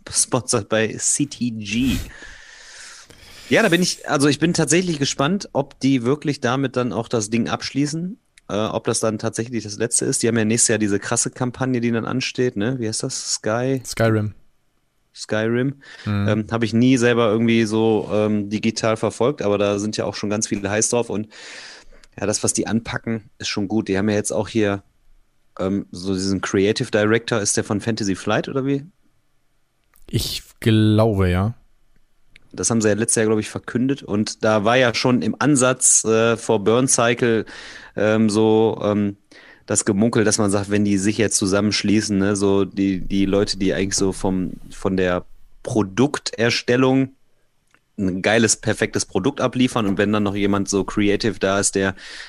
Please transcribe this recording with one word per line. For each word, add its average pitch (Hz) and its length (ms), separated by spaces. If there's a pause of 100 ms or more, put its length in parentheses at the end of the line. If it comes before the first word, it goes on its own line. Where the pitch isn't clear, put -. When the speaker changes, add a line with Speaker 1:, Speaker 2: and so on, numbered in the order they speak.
(100)
Speaker 1:
sponsored - 600
bei 110 260
C - 300
T 120 240
G. 110 460 (1500)
Ja, 165 140
da 220 60
bin 175 140
ich, - 260
also 143 200
ich 135 100
bin 165 160
tatsächlich 165 440
gespannt, 143 540
ob - 280
die 131 240
wirklich 139 360
damit 127 360
dann 123 160
auch 110 160
das 107 200
Ding 117 200
abschließen, 147 680 (320)
äh, 95 60
ob 107 300
das 113 160
dann 110 180
tatsächlich 117 460
das 107 120
letzte 113 300
ist. 135 160
Die 117 60
haben 113 100
ja 110 60
nächstes 110 240
Jahr 107 100
diese 101 200
krasse - 320
Kampagne, 127 500
die 117 100
dann 117 160
ansteht, 127 500
ne? 120 220
Wie 113 80
heißt 107 160
das? - 320
Sky? 123 500
Speaker 2:
Skyrim. 110 500 (800)
Speaker 1:
Skyrim. 117 680 (240)
Speaker 2:
Mhm. 104 220
Speaker 1:
Ähm, 107 220
hab 117 120
ich 107 100
nie 127 240
selber 117 340
irgendwie 113 340
so, 110 480
ähm, 107 360
digital 110 480
verfolgt, 117 460
aber 101 160
da 101 220
sind 107 160
ja 110 80
auch 101 100
schon 104 160
ganz 107 160
viele 101 240
heiß 110 200
drauf 120 200
und 107 160 (920)
ja, 98 80
das, 104 180
was - 80
die - 140
anpacken, 113 720
ist - 100
schon 101 200
gut. 101 200
Die 95 80
haben 104 120
ja 104 60
jetzt 104 180
auch 101 160
hier, 101 340 (760)
ähm, 95 320
so 90 220
diesen 95 300
Creative 107 480
Director, 110 500
ist - 160
der 110 80
von 101 160
Fantasy 107 360
Flight 110 320
oder 135 180
wie? 139 180 (1300)
Speaker 2:
Ich - 320 (180)
glaube, 107 720
ja. 95 240 (1000)
Speaker 1:
Das - 160
haben 117 140
sie 107 60
ja 101 60
letztes 110 220
Jahr, 113 80
glaub 107 140
ich, 104 100
verkündet. 131 540
Und 107 420
da 107 180
war 117 140
ja 123 180
schon 123 280
im 107 160
Ansatz, 131 640
äh, 110 320
vor 110 260
Burn 117 240
Cycle, 120 600 (500)
ähm, 107 320
so, 110 560
ähm, 101 320 (480)
das - 220
Gemunkel, 110 380
dass 104 120
man 104 140
sagt, 101 200
wenn 104 140
die 101 140
sich 101 180
jetzt 104 220
zusammenschließen, 104 800
ne, 98 180
so 98 300
die, 98 340
die 98 240
Leute, 98 320
die 95 160
eigentlich 95 240
so 95 160
vom, 92 400 (180)
von 95 280
der 90 260 (380)
Produkterstellung 123 1500 (840)
ein 92 240
geiles, 110 340
perfektes - 500
Produkt 104 340
abliefern 123 460
und 98 120
wenn 104 140
dann 107 100
noch 101 120
jemand 101 340
so 98 140
creative 101 560
da 98 220
ist, - 140
der, 98 200 (340)